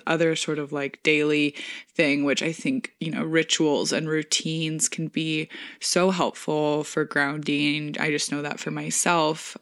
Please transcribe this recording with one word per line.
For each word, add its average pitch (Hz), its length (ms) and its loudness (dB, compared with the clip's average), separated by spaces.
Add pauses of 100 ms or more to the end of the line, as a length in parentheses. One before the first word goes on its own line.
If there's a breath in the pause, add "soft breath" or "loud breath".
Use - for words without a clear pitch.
other 160 300 2
sort 151 240 -4
of, 143 120 -6
like, 139 300 -6
daily 151 540 4 (400 loud breath)
thing, 143 300 4
which 139 180 2
I 165 80 0
think, - 480 -2
you 160 100 -4
know, 151 140 -4
rituals 160 680 2
and 160 160 0
routines 160 800 -2
can 160 200 -4
be 156 420 -2 (300 loud breath)
so 185 320 2
helpful 151 720 0
for 151 220 -2
grounding. 147 920 -2
I 151 120 0
just 147 200 -2
know 147 120 -4
that 147 160 -6
for - 100 -6
myself. 160 920 0